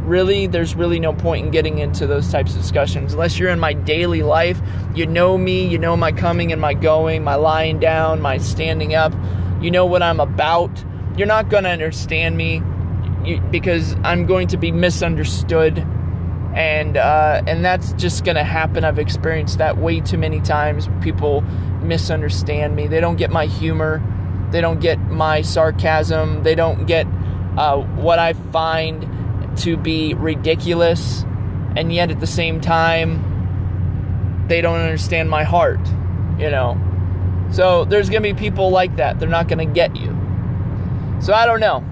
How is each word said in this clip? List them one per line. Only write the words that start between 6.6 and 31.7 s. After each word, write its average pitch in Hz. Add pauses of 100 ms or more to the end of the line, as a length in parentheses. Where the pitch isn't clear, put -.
my 147
going, 156
my 143
lying 156
down, 160
my 151
standing 160
up, 156 (480)
you 160
know 180
what 175
I'm 160
about. 156 (460)
You're 202
not 214
gonna 190
understand 160
me, 160 (600)
you, 165 (100)
because 170
I'm 170
going 185
to 180
be 170
misunderstood, 165 (720)
and, 151
uh, 151
and 165
that's 180
just -
gonna 165
happen. 160
I've 151
experienced 156
that 156
way 165
too 170
many 156
times. 147 (120)
People 147 (420)
misunderstand 151
me. 147
They 160
don't 170
get 165
my 160
humor. 156 (480)
They 170
don't 165
get 165 (100)
my 156
sarcasm. 156
They 160
don't 165
get, 165 (480)
uh, 143
what 165
I 165
find 160 (520)
to 160
be 156
ridiculous, 165 (520)